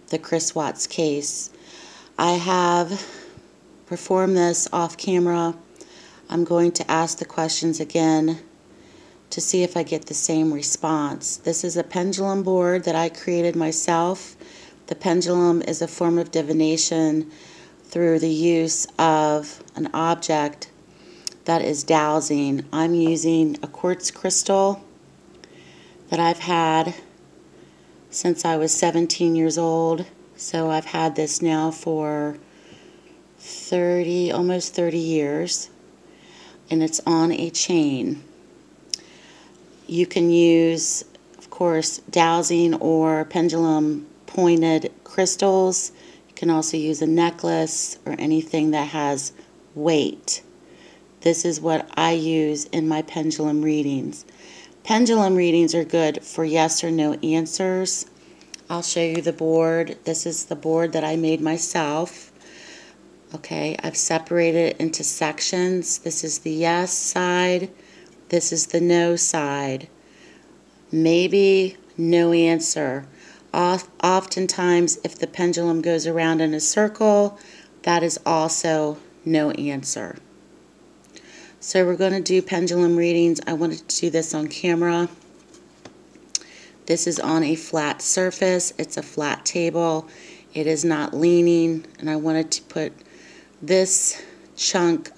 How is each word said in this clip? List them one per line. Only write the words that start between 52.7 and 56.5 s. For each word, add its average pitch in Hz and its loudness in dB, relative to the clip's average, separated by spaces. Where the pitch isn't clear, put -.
my 156 0
pendulum 151 -2
readings. 147 -2
Pendulum 220 4
readings 170 4
are 170 2
good 156 0
for - -6
yes 160 2